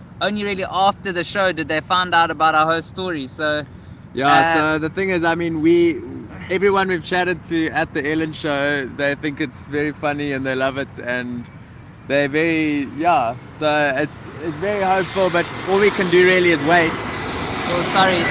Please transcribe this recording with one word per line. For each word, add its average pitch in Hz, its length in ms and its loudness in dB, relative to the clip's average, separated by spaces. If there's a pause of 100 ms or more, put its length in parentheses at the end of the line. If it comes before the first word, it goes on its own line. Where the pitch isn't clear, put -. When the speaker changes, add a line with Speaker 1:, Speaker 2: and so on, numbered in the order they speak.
(220)
Speaker 1:
only 208 240 -2
really 196 180 -4
after 196 480 0
the 170 140 -2
show 190 260 0
did 156 160 -4
they 156 140 0
find 180 340 0
out 165 160 4
about 156 240 2
our 156 160 4
whole 165 100 0
story, 160 460 -6
so 151 380 -2 (480)
Speaker 2:
Yeah, 131 140 0
Speaker 1:
uh, 160 280 4
Speaker 2:
so 156 240 2
the 156 100 -2
thing 190 200 -4
is, 175 140 -2
I 165 120 2
mean, 170 260 -4
we, 170 400 4 (480)
everyone 190 380 2
we've 175 180 -2
chatted 180 440 -2
to 165 200 0
at 151 240 -2
the 156 80 -2 (100)
Ellen 160 200 -2
Show, 143 560 -2 (100)
they 143 160 0
think 143 260 -6
it's 147 300 -6
very 147 220 -2
funny 147 400 -4
and 135 120 -4
they 131 120 -2
love 131 240 0
it, 135 80 -6 (120)
and 123 460 -6 (600)
they're 143 200 2
very, 151 600 0 (100)
yeah, 143 380 2 (240)
so 151 100 0 (280)
it's, 147 200 -4 (240)
it's 156 160 -6
very 202 260 -2
hopeful, 190 460 2
but 170 160 0 (240)
all 196 100 4
we 202 120 6
can 190 180 0
do 180 160 8
really 180 260 6
is 151 120 2
wait. 165 260 4 (840)
Speaker 1:
Oh, 175 100 0 (120)
sorry. 190 240 4 (140)